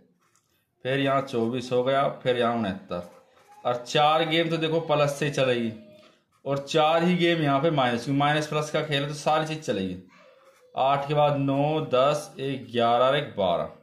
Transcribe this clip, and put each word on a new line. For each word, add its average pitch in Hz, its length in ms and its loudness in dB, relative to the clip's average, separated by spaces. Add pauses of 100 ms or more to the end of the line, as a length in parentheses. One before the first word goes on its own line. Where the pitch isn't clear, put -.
(840)
फिर 135 160 -2
यहाँ 135 220 2
चौबीस 123 500 -4
हो 123 120 2
गया, 139 260 2
फिर 127 280 -2
यहाँ 120 180 2
उनहत्तर। 92 560 -6 (540)
और 123 100 0
चार 156 540 2
गेम 160 200 0
तो 165 80 -2
देखो 160 220 0
प्लस 147 400 0
से 147 120 -2
चलेगी, 120 420 0 (720)
और 139 120 -2
चार 156 460 2
ही 180 120 2
गेम 170 260 2
यहाँ 139 200 2
पे 165 100 2
minus, 123 320 0
क्योंकि 139 160 0
minus 151 280 2
plus 151 240 -4
का 156 120 -2
खेल 143 180 -2
है 147 60 -4
तो 151 60 -8
सारी 156 320 0
चीज़ 156 140 -6
चलेगी। 95 380 -4 (800)
आठ 139 300 0
के 151 60 -2
बाद 147 240 2
नौ, 139 440 0
दस, 139 580 0
एक 123 320 -6
ग्यारह 117 340 4
और 139 100 4
एक 135 220 -4
बारह। 85 340 0 (120)